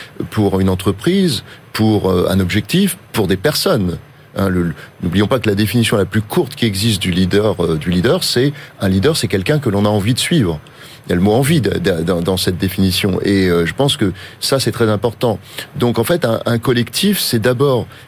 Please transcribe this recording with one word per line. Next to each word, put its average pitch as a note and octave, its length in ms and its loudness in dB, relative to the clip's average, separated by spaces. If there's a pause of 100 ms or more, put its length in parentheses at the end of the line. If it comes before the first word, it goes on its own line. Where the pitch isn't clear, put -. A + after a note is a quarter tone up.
(300)
pour F#2+ 300 2
une F#2+ 100 2
entreprise, B2 760 0 (300)
pour, G#2+ 360 2
euh, F2+ 200 2
un F#2+ 100 2
objectif, G#2+ 560 0 (160)
pour G2+ 140 0
des F2 100 0
personnes. A#2 640 0 (380)
Hein, G2 120 0
le, F2+ 140 0
le, E2 120 -2 (280)
n'oublions F#2 240 0
pas B2+ 140 0
que - 80 -4
la G2+ 80 2
définition A2 400 2
la G2 80 2
plus G#2+ 180 -2
courte - 320 -2
qui - 100 -4
existe G2+ 380 0
du F#2+ 80 -2
leader, F#2+ 540 0
euh, E2 120 0
du D#2 140 -4
leader, A2+ 320 2
c'est C#3 300 0 (280)
un G2 80 0
leader, G2 280 2
c'est - 100 -4
quelqu'un G2 320 0
que C#3+ 100 -2
l'on G2+ 160 0
a G#2 40 2
envie G#2 260 2
de A2+ 60 -4
suivre. F2+ 400 0 (460)
Il - 40 -4
y - 40 0
a - 20 2
le F2 40 0
mot G2+ 120 4
envie C#3 280 2
de, G2 180 0
de, F2 240 0
dans, F2 180 0
dans F#2 160 0
cette F2+ 200 -2
définition. F#2+ 680 0
Et, G2 240 2
euh, F2 180 2
je - 80 -6
pense C#3 220 0
que F#2+ 160 -2 (260)
ça, - 220 0
c'est A#2+ 100 -2
très A2+ 180 0
important. G#2+ 520 -2 (340)
Donc, A#2+ 240 0
en A#2 60 2
fait, F3 200 0
un, A2+ 220 0
un A#2 120 0
collectif, C3 600 0
c'est - 220 -2
d'abord B2 480 2 (200)